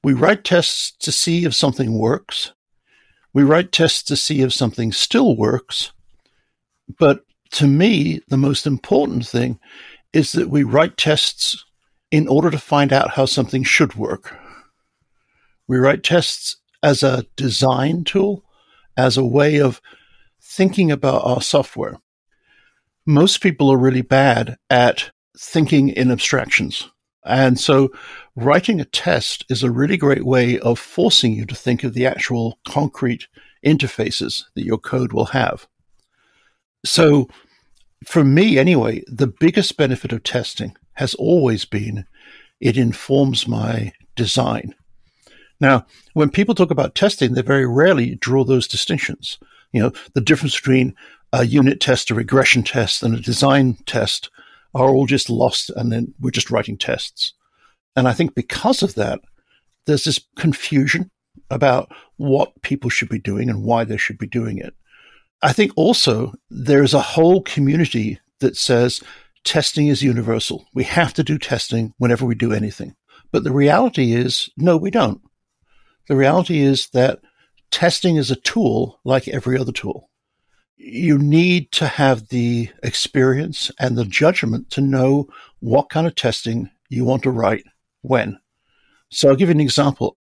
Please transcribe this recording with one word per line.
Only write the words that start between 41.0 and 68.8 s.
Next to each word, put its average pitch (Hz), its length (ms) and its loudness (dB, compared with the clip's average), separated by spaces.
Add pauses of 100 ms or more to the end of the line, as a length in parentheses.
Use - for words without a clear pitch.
always 139 500 2
been 104 400 -6 (540)
it 120 180 0
informs 135 680 0
my 113 440 -4 (240)
design. 113 580 -4 (840)
Now, 135 260 4 (280)
when 151 160 2
people 208 260 0
talk 175 160 2
about 143 240 -2
testing, 147 380 0
they 127 80 0
very 135 240 2
rarely 127 500 2
draw 131 280 0
those 127 240 0
distinctions. - 720 -6 (340)
You 113 100 0
know, 117 100 2 (220)
the 135 80 -2
difference 147 340 0
between 131 400 0 (380)
a 123 120 2
unit 135 340 2
test, - 300 0
a 110 60 -2
regression 120 480 2
test, - 400 -2
and 113 100 0
a 113 80 -4
design 135 640 2
test - 440 -6 (440)
are 131 160 2
all 135 160 2
just 131 240 -2
lost, 117 400 -2
and 113 220 -4
then 117 280 -6
we're 123 120 -4
just - 200 -4
writing 107 260 -4
tests. - 560 -6 (600)
And 127 120 2
I 120 60 2
think 160 220 -2
because - 460 -2
of - 140 -4
that, 104 240 -4 (640)
there's 147 200 0
this - 160 -2 (160)
confusion 151 720 -2 (400)
about 131 420 0 (260)
what 135 440 -2
people 139 280 -6
should - 200 -4
be 113 100 -6
doing 110 300 -4
and 104 140 -4
why 117 200 0
they 107 140 -6
should - 200 -6
be 107 100 -10
doing 113 300 -6
it. - 180 -14 (640)
I 131 120 2
think 208 220 2
also 160 580 0 (160)
there 139 340 2
is 135 100 2
a 139 80 4
whole 175 400 4
community 139 800 -2 (200)
that - 180 0
says 120 440 0 (420)